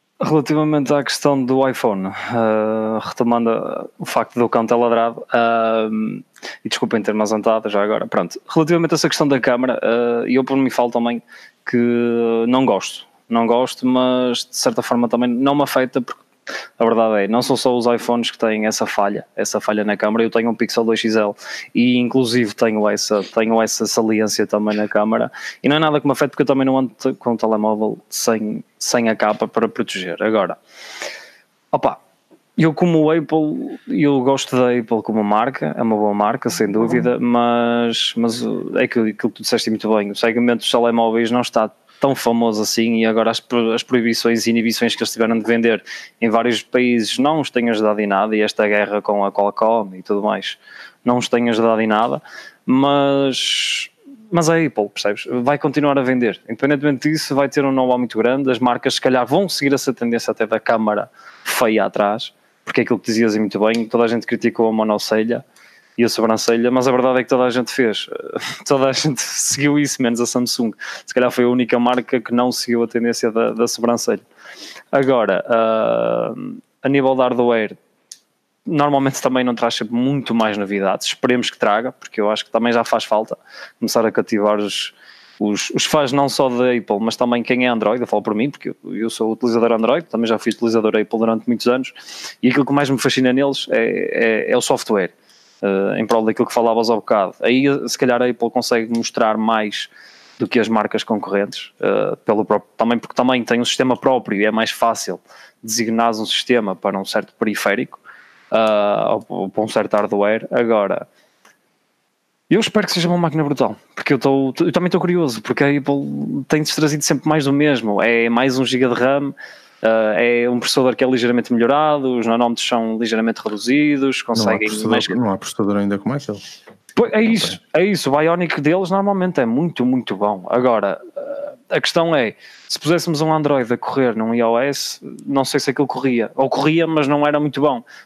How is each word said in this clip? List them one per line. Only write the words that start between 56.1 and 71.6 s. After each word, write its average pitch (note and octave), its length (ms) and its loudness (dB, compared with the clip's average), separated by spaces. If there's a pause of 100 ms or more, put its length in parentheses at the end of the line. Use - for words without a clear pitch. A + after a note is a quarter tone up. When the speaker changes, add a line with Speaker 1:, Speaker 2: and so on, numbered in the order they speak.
Speaker 1:
independentemente C#3 600 0
disso D3+ 260 -2
vai C#3 160 2
ter C#3+ 160 0
um C3+ 60 0
know-how B2+ 260 2
muito A#2 200 -4
grande, C3 320 0
as A#2 80 0
marcas B2 360 0
se - 60 -6
calhar B2+ 260 2
vão E3+ 220 0
seguir C#3 260 -2
essa C3 180 -2
tendência A#2 380 -4
até A2 160 -2
da A2 120 0
câmara G#2+ 520 0 (340)
feia A2 400 2
atrás, G#2 480 -2 (320)
porque - 160 -2
é A2+ 40 2
aquilo A2+ 140 0
que - 80 -16
dizias A2 300 2
muito G#2+ 240 -2
bem, A2 260 0
toda A#2 180 0
a A2+ 40 2
gente A2+ 180 -2
criticou A#2 420 0
a A2 40 0
monocelha A2 720 0 (540)
e A#2 60 4
a A2+ 40 4
sobrancelha, A#2 640 2
mas B2+ 180 2
a C3 40 4
verdade B2+ 280 2
é - 20 2
que A2+ 60 -12
toda B2+ 160 2
a B2 60 2
gente A#2+ 220 -2
fez, A2+ 360 0 (280)
<laughs> - 300 -10
toda C3+ 220 2
a C3 40 2
gente C3+ 280 -2
seguiu - 580 0
isso, C#3+ 240 0
menos A#2 180 0
a A#2+ 60 0
Samsung. A#2+ 460 -2 (320)
Se - 80 -16
calhar B2 180 2
foi B2 140 2
a A#2+ 40 4
única B2 300 2